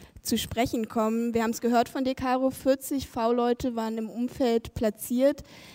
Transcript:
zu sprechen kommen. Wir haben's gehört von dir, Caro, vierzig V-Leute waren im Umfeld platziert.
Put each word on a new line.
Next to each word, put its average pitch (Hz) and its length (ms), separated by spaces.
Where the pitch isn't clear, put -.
zu - 160
sprechen 220 520
kommen. 226 440
Wir 226 120
haben's 226 160
gehört 247 280
von 277 160
dir, 262 100
Caro, 262 360
vierzig 269 580
V-Leute 240 680
waren 220 200
im 220 140
Umfeld 240 640
platziert. 254 680